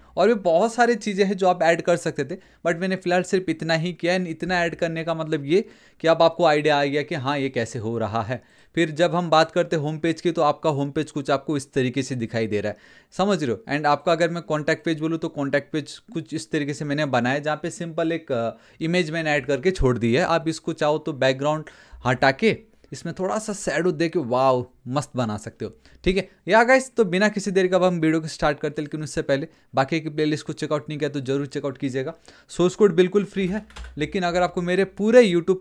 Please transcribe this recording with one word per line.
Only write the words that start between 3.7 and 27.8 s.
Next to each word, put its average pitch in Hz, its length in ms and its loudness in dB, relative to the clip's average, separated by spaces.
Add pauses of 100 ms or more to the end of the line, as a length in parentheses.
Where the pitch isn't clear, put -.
ही 170 180 -2
किया। 175 260 0
And 185 80 -2
इतना 175 380 -2
ऐड 170 100 -2
करने 165 300 -4
का 165 100 -2
मतलब 156 320 -4
ये 180 220 2 (320)
कि 160 80 2
अब 165 140 6
आपको 165 220 4
आइडिया 151 360 4
आ 143 40 2
गया 143 180 0
कि 139 120 -6
हाँ, 143 240 -2
ये 135 100 -2
कैसे 123 300 -4
हो 113 200 -4
रहा 110 240 -2
है। 113 200 -6 (320)
फिर 165 160 0
जब 156 240 0
हम 175 160 0
बात 160 200 4
करते 170 260 0
हैं 147 60 -2
होम 156 160 -4
पेज 160 220 -2
की, 175 100 0
तो 165 120 0
आपका 147 280 0
होम 143 200 -2
पेज 147 200 -4
कुछ 147 200 -6
आपको 143 260 -2
इस 131 160 -8
तरीके 131 300 0
से 135 120 -6
दिखाई 117 320 -4
दे 104 140 -2
रहा 104 120 -4
है, - 60 -14 (340)
समझ 185 320 0
रहे 117 80 0
हो? 131 240 -6
And 151 100 -2
आपका 147 260 2
अगर 165 180 2
मैं 170 120 -8
कॉन्टैक्ट 156 420 -2
पेज 160 160 -2
बोलूँ 160 180 -2
तो 160 100 -6
कॉन्टैक्ट 139 440 -4
पेज 151 260 -8 (140)
कुछ 160 220 -10
इस 160 160 -10
तरीके 147 240 -4
से 151 100 -8
मैंने 147 220 -2
बनाया, 127 320 0
जहाँ 151 240 -4
पे 170 80 -6
सिंपल 165 420 -4
एक, 160 200 -6
अ, 113 180 -2 (300)
इमेज 160 300 0
मैंने 160 200 -2
ऐड 143 160 0
करके 139 240 2
छोड़ 127 280 2
दी 117 160 2
है। 160 80 4
आप 160 260 0
इसको 160 240 -6
चाहो 151 260 0
तो 156 140 -6
बैकग्राउंड 139 520 0 (420)
हटा 127 240 4
के 175 260 2 (360)
इसमें 165 260 -12
थोड़ा 202 200 -4
सा 214 140 -6
शैडो 170 400 -2
दे 160 160 -2
के 175 100 -2
वाओ 127 520 2 (180)
मस्त 139 280 -4
बना 110 200 -2
सकते - 280 -10
हो, - 120 -12 (280)
ठीक 185 120 2
है? 190 120 -4 (200)
या 220 160 6
गाइस, 254 320 4
तो 226 80 4
बिना 190 240 2
किसी 208 220 -4
देर 185 160 2
का 185 100 2
अब 180 80 4